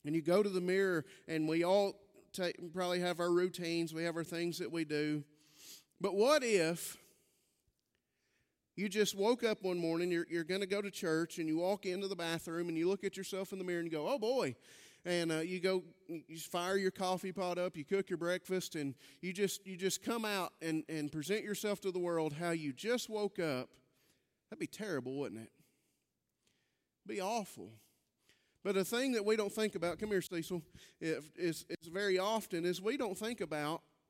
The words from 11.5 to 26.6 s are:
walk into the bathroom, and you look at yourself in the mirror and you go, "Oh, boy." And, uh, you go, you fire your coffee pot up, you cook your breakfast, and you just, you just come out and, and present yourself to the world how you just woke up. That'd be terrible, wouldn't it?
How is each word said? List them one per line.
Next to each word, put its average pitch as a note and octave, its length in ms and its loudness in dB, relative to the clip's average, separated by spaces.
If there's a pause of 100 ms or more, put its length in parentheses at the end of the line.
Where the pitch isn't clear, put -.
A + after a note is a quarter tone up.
walk F#3+ 260 0
into F#3+ 240 -2
the G3 80 -4
bathroom, E3+ 500 -2
and E3 100 -2
you E3+ 120 4
look G3 160 0
at F#3+ 100 -2
yourself F#3+ 380 -6
in F#3+ 60 -6
the F#3 40 -6
mirror F3+ 160 -2
and E3+ 100 -2
you D#3+ 80 -2
go, D3 80 -2
"Oh, C4 140 0
boy." G#3+ 380 0 (480)
And, E3+ 260 2
uh, D#3 80 2
you F3+ 220 -2
go, F#3 240 2 (240)
you E3 280 -8
fire F3 380 0
your F#3+ 160 4
coffee F#3 400 0
pot F3+ 260 -2
up, F3+ 200 -2
you D3 80 -8
cook F#3+ 240 0
your F3 80 0
breakfast, F3 580 -2
and C#3 200 -2 (260)
you F3+ 100 -4
just, F#3+ 340 0
you F#3+ 120 -10
just F#3 260 0
come A#3 220 0
out G3 260 0 (100)
and, D#3+ 280 0
and D3+ 240 -2
present D#3+ 320 -2
yourself G#3 340 -2
to F#3+ 140 -2
the F3+ 60 -2
world E3 340 2
how E3+ 180 -2
you D#3 220 -2
just A3+ 360 -2
woke G#3 300 -2
up. C#3+ 300 0 (800)
That'd - 100 -14
be - 80 -2
terrible, C3+ 480 -4
wouldn't A2+ 240 -4
it? A2+ 120 -14 (1500)